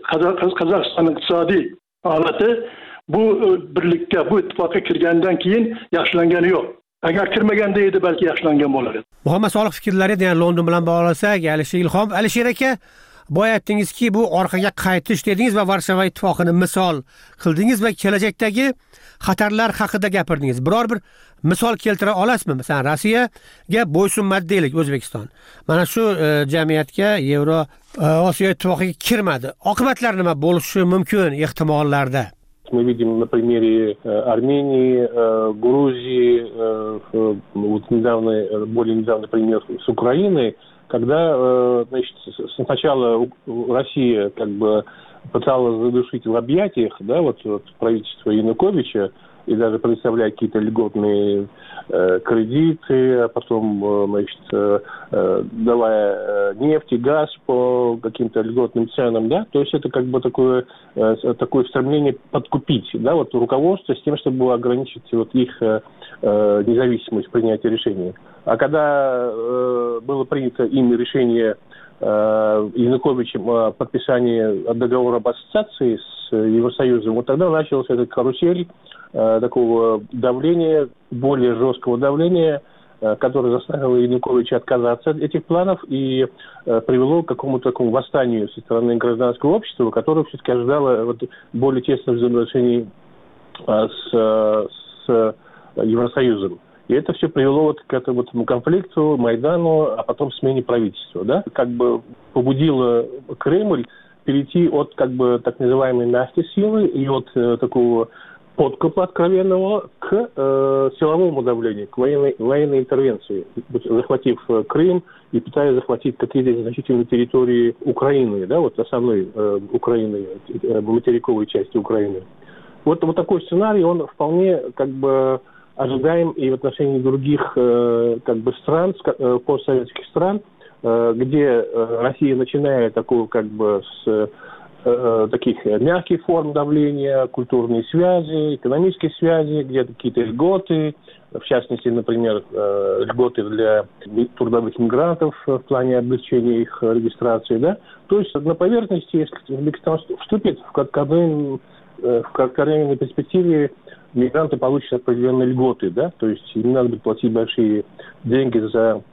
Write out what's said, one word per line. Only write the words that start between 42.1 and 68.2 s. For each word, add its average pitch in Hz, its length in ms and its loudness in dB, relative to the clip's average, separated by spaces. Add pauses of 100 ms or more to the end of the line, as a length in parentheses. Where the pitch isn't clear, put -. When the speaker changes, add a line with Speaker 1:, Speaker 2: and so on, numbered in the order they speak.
Speaker 3:
с-, - 220 -12
с-, - 180 -6
сначала 127 520 0
у-, 123 120 0 (160)
у-, 120 280 -6
Россия 120 580 0
как 107 180 -6
бы 107 360 0 (460)
пыталась 123 520 0
задушить 123 420 -2
в 113 100 -2
объятиях, 127 640 0
да, 120 220 -2
вот, 147 220 0
вот 104 200 -4 (140)
правительство 110 540 -2
Януковича, 113 800 0 (340)
и 113 100 0
даже 113 220 0
предоставляя 113 540 0
какие-то 110 280 -4
льготные, 104 880 0 (420)
э, 92 340 2
кредиты, 131 920 0
а 117 100 2
потом, 110 560 -4
э, 101 240 0
значит, 101 320 -4 (140)
э, 104 260 2 (320)
э, 95 400 0
давая, 110 640 2
э, 101 440 -2
нефть 151 340 0
и 120 40 0
газ 151 320 0 (160)
по 123 560 0
каким-то 117 380 -4
льготным 117 520 -2
ценам, 113 360 0
да, 185 240 0
то 214 80 2
есть - 140 -2
это 139 160 -4
как 127 160 -2
бы 127 160 -2
такое, 127 420 2 (320)
э, 110 260 2
с-, 123 120 -2
такое 131 320 0
стремление 143 500 0 (160)
подкупить, 135 640 -2
да, 120 220 0
вот 143 180 -2
руководство 135 600 0
с - 100 -6
тем, 147 140 -2
чтобы 127 360 0
ограничить 123 580 -4
вот 113 240 -2
их, 127 260 0
э, 110 200 0 (400)
э, 104 440 2
независимость 117 640 0
в - 40 -20
принятии 113 360 0
решений. 98 460 -2 (320)